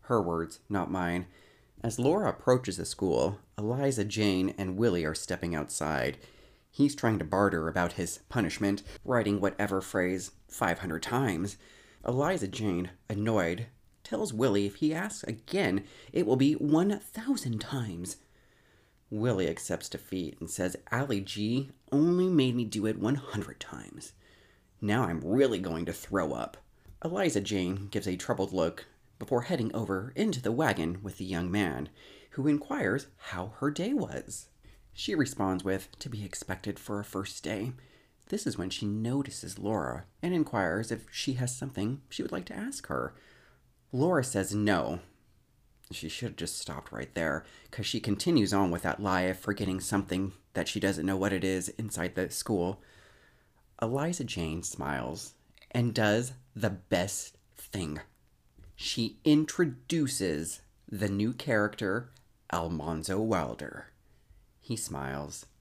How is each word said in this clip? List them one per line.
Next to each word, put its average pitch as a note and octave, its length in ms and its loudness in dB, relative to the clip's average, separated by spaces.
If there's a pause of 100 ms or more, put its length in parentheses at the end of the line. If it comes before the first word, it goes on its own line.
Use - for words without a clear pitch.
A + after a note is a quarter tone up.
Her A#2 200 2
words, E2 460 -2
not G2 220 0
mine. F2+ 360 0 (560)
As A#2 160 -2
Laura D#3 300 4
approaches B2+ 480 2
the E2+ 80 -6
school, E2+ 540 2 (200)
Eliza A#2+ 460 0
Jane G2+ 520 2
and F#2 200 -2
Willie F#2+ 280 4
are D2+ 100 0
stepping F2 400 -4
outside. D2 640 0 (540)
He's C#3 240 4
trying A2 240 2
to E2 60 -2
barter E2+ 440 4
about F2+ 260 2
his - 340 -4
punishment, G2+ 540 0 (220)
writing G#2 360 2
whatever G2 400 2
phrase F#2 500 0 (180)
five E2+ 300 0
hundred E2 240 -4
times. G#2 540 0 (500)
Eliza C#3+ 420 2
Jane, F#2 420 0 (180)
annoyed, G#2 580 2 (380)
tells G#3 280 -2
Willie G#2+ 340 4
if G2 100 -4
he D#3 180 2
asks G3 300 -4
again, A2 600 0 (280)
it F3 120 2
will A2+ 120 4
be C#3 180 6
one E3+ 460 4
thousand A3 600 -2
times. G2 560 -4 (960)
Willie G#2+ 380 2
accepts - 400 -4
defeat - 520 -6
and E2 100 -8
says, F2+ 260 -2 (140)
"Allie B2 300 0
G A2 500 -2 (220)
only F3 360 6
made C3 280 6
me A#2+ 80 0
do G#2 220 -2
it G#2+ 120 0
one A#2 180 2
hundred - 440 -6
times. - 520 -14 (680)
Now G#2+ 240 2
I'm E2+ 160 0
really A2 380 4
going E2+ 260 -2
to E2 80 -4
throw E2+ 400 0
up." A#1 240 -6 (480)
Eliza E3+ 360 2
Jane G2 480 -2
gives - 200 -2
a F#2 80 0
troubled G2 360 -2
look F2 340 0 (320)
before A#2+ 240 0
heading A#2+ 320 -2
over G2+ 400 -2
into C3 280 0
the G#2+ 100 0
wagon G2 500 0
with G2+ 140 -8
the F#2+ 80 -6
young F2 260 -2
man, D#2+ 380 0 (440)
who C#3 140 -2
inquires D3 600 0 (100)
how F#2+ 440 -8
her C#3+ 100 2
day F3+ 240 -2
was. F2+ 560 -4 (420)
She - 220 -4
responds F#2+ 500 2
with, F#2+ 240 0 (120)
"To C3+ 100 -8
be G#2+ 120 -6
expected F#2+ 560 -8
for G2+ 220 -4
a G2+ 40 -6
first - 380 -6
day." G#2+ 300 -4 (560)
This G#3+ 180 -4
is - 120 -4
when F#2 100 -2
she - 160 -6
notices A2 760 -2
Laura F2+ 460 -2 (160)
and F3 140 -2
inquires A2 560 0
if - 200 -6
she - 240 -2
has B2+ 220 -2
something C3 540 -4
she - 120 -6
would - 100 -4
like F3+ 140 -6
to - 100 -12
ask B3+ 320 -8
her. B1 260 -4 (760)
Laura D3 320 2
says G2+ 320 -2
no. F2+ 460 2 (880)
She D#2+ 200 -8
should A#2 200 -6
have - 60 -14
just - 220 -6
stopped - 340 -10
right A#1 220 -8
there, D#2 300 0 (260)
'cause G#2 160 -6
she - 140 -2
continues G#2 520 4
on G2 180 4
with E2+ 120 -2
that F2 180 -2
lie F#2 220 2
of F#2 160 0
forgetting F#2+ 420 -2
something G2 540 0 (180)
that E2+ 160 -2
she G#2 120 -2
doesn't F#2 260 2
know F#2+ 100 2
what G2 160 2
it F#2 120 0
is F#2 260 0
inside F#2 460 -4
the F#2 120 0
school. F#2+ 540 0 (960)
Eliza C#3 440 0
Jane E2 380 -4
smiles C2+ 720 -6 (360)
and A#2+ 240 2
does A#2 380 4 (220)
the G#2 160 0
best - 680 -2 (180)
thing. D2+ 440 -6 (760)
She - 500 -4
introduces D3 1400 2 (260)
the G#2 220 -2
new G#2 240 2
character, G#2+ 800 0 (420)
Almanzo E2 720 -2
Wilder. D#2 680 -2 (680)
He A#2 160 -4
smiles. C#2+ 680 -6 (140)